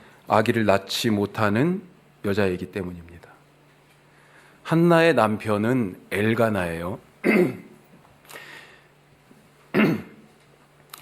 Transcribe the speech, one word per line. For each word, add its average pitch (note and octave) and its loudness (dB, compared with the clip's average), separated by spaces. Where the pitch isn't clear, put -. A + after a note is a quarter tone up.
아기를 A2 2
낳지 G2 0
못하는 A2 0
여자이기 F#2+ -2
때문입니다. F2 -12
한나의 E3 4
남편은 G#2+ 0
엘가나예요. G2+ -2
<clears throat> F3 0